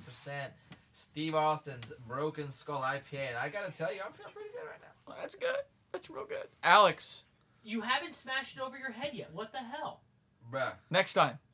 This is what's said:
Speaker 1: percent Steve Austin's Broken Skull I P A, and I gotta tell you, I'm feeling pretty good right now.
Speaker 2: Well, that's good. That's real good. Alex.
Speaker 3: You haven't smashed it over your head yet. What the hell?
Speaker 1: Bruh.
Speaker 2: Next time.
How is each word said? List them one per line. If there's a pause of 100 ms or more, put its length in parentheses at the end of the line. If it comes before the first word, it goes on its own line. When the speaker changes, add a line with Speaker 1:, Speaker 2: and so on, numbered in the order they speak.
Speaker 1:
percent (400)
Steve
Austin's (160)
Broken
Skull
I (100)
P
A,
and
I
gotta
tell
you,
I'm
feeling
pretty
good
right
now. (200)
Speaker 2:
Well,
that's
good. (300)
That's
real
good. (160)
Alex. (380)
Speaker 3:
You
haven't
smashed
it
over
your
head
yet.
What
the
hell? (500)
Speaker 1:
Bruh. (160)
Speaker 2:
Next
time. (140)